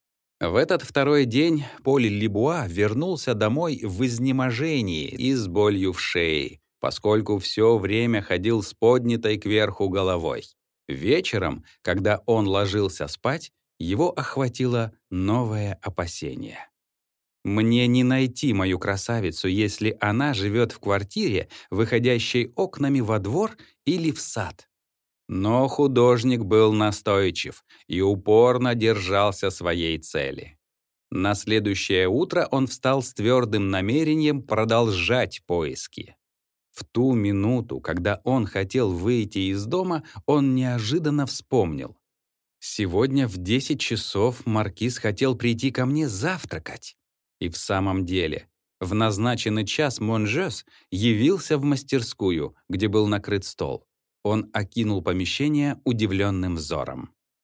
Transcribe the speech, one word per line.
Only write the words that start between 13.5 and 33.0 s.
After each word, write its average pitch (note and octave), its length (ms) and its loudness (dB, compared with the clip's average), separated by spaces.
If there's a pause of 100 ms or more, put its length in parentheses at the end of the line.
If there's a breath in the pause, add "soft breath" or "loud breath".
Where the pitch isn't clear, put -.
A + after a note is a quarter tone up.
его B2+ 320 0
охватило B2 800 -2 (180)
новое G#2 720 -2
опасение. - 880 -8 (720)
«Мне A2+ 440 4
не B2 160 4
найти C3 500 2
мою F#2 240 2
красавицу, G2 720 -2
если G#2 520 0
она B2 340 0
живет G#2 380 0
в - 80 -18
квартире, G2+ 680 -2 (220 loud breath)
выходящей A#2 840 0
окнами C#3+ 440 0
во A2 200 0
двор C#3+ 380 -2 (280 loud breath)
или D3+ 260 0
в - 80 -10
сад». - 480 -10 (600)
Но A2 420 2
художник B2 720 4
был G#2+ 300 6
настойчив G2+ 920 0 (240 soft breath)
и F2 140 -2
упорно A#2 720 4
держался G2+ 760 0
своей E2+ 480 -2
цели. C#2 600 -8 (520)
На G2+ 260 0
следующее G2+ 720 0
утро E3 420 0
он C3+ 160 0
встал C3 340 0